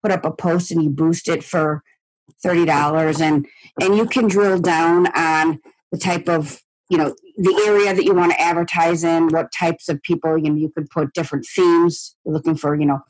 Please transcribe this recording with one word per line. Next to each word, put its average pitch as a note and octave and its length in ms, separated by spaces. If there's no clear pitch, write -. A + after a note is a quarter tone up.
put G3+ 100
up F3+ 140
a D#3+ 40
post F3 400
and E3 120
you D3+ 80
boost D#3+ 380
it E3 140
for D#3 400
thirty F3 240
dollars, D#3 560
and, D3+ 240
and F#3+ 160
you A3 80
can A#3 240
drill F#3+ 300
down E3+ 480
on D#3+ 420
the E3+ 80
type F3 300
of, D#3 320
you F3 80
know, D3+ 160
the F#3+ 280
area G3+ 280
that F#3 100
you G3 100
wanna F3 240
advertise E3+ 640
in, E3 260
what D#3+ 220
types - 380
of C#3+ 140
people, E3 340
you D#3 140
know, D3+ 60
you D3+ 200
could D3+ 140
put D3 240
different D3 320
themes. E3+ 680
You're D#3 80
looking D#3 200
for, D3 240
you D3+ 60
know C#3 260